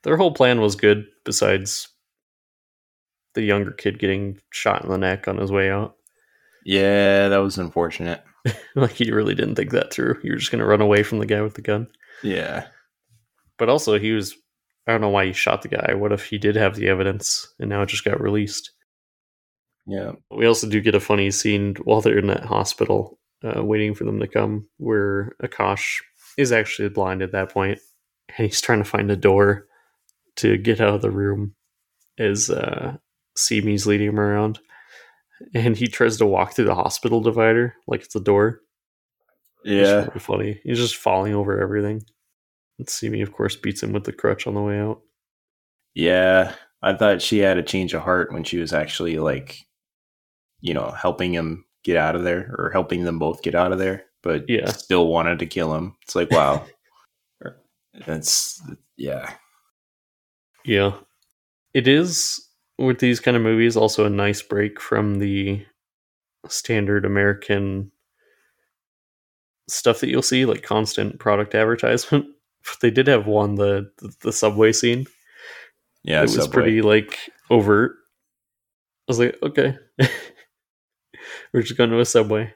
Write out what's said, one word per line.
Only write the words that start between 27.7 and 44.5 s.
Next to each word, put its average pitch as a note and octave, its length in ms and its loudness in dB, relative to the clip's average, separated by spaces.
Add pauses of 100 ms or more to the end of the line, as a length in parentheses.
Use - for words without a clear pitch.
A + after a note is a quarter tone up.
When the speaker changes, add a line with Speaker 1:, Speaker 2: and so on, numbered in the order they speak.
Speaker 1:
and A2+ 80 0
he's - 160 -2
trying A#2 220 0
to - 60 -6
find G#2 200 -2
a G2+ 60 2
door G2+ 520 4 (680)
to G#2 220 2
get G#2+ 240 0
out G#2 140 4
of G2+ 60 -2
the G#2+ 100 0
room G2+ 440 -4 (640)
as, G#2 300 0
uh, - 480 -4 (400)
Simi's G#2 500 0
leading G#2 220 2
him G#2 100 -2
around. G#2 400 0 (920)
And A#2 220 2
he A#2 120 -2
tries A#2 320 2
to A2+ 60 4
walk F#2 280 2
through B2 120 0
the G2 100 2
hospital A2+ 440 0
divider A2+ 560 2 (120)
like - 160 -4
it's - 120 -16
a G#2 60 -2
door. G#2 400 2 (1040)
Speaker 2:
Yeah. G2+ 340 4
Speaker 1:
It's G2+ 80 -2
really - 140 -10
funny. G2+ 420 -4
He's A#2+ 140 -2
just A#2+ 180 -2
falling G2+ 400 -2
over G2+ 240 -2
everything. G#2 440 -2 (760)
And B2+ 100 -12
Simi, G#2+ 320 -6
of G2+ 120 -6
course, G#2 240 -4
beats G2+ 260 -6
him G#2+ 80 -6
with G2+ 140 -6
the - 80 -8
crutch - 340 -2
on G#2+ 60 -6